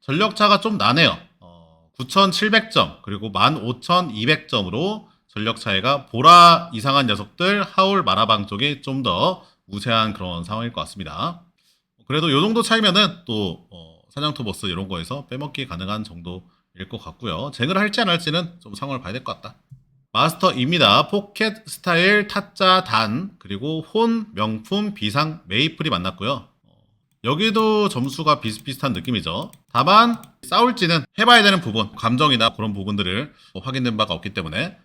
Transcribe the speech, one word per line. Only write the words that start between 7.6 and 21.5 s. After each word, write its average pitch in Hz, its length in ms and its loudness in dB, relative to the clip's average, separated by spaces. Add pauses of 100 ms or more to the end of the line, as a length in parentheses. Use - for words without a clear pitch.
하울, 190 400 0
마라방 104 440 2
쪽이 139 360 -4
좀 135 200 -6
더 123 400 0 (260)
우세한 110 440 0
그런 87 320 -8
상황일 113 280 -8
것 - 100 -8
같습니다. 98 600 -10 (640)
그래도 156 240 -2
요 139 100 4
정도 220 220 2
차이면은 208 640 2
또, 107 440 -4
어, 82 300 -20 (100)
사냥터 143 340 -6
보스 101 220 -8
이런 92 220 -6
거에서 95 380 -8
빼먹기 139 400 -10
가능한 95 380 -8
정도일 87 840 -16
것 113 100 -14
같고요. 110 540 -10
쟁을 151 240 -2
할지 208 240 0
안 214 80 0
할지는 170 520 -2
좀 101 140 -18
상황을 135 280 -8
봐야 90 100 -10
될 247 120 -10
것 - 160 -10
같다. - 160 -18 (560)
마스터 160 400 2
이입니다. 127 560 4
포켓, 208 600 -4